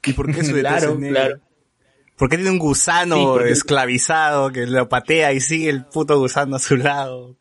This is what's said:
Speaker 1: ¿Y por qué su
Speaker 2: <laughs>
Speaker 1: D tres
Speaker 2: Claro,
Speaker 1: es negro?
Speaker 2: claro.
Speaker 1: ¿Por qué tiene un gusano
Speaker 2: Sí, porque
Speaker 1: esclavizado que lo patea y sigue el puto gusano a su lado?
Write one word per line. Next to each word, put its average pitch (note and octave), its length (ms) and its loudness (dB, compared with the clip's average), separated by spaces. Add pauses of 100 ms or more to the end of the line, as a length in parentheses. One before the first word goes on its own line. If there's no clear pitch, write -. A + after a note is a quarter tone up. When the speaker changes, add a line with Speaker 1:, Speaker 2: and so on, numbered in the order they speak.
Speaker 1:
¿Y C#3 80 -2
por C#3 200 -4
qué D#3+ 120 -2
su C#3+ 100 -2
Speaker 2:
<laughs> - 0 -
Speaker 1:
D C#3 80 0
tres - 0 -
Speaker 2:
Claro, D3+ 300 0
Speaker 1:
es C#3 60 -4
negro? C#3 160 -4
Speaker 2:
claro. C3+ 260 0 (760)
Speaker 1:
¿Por C3+ 140 0
qué D#3+ 60 0
tiene F#3+ 140 0
un F#3 80 2
gusano E3+ 580 0
Speaker 2:
Sí, D3 80 4
porque B2 260 2
Speaker 1:
esclavizado C#3 1000 0
que B2 160 -4
lo B2 220 0
patea D3+ 460 2
y C3 60 -2
sigue D#3 280 -2
el C3+ 160 -4
puto D3 340 0
gusano C3+ 380 -2
a - 20 -6
su - 180 0
lado? B2+ 640 -4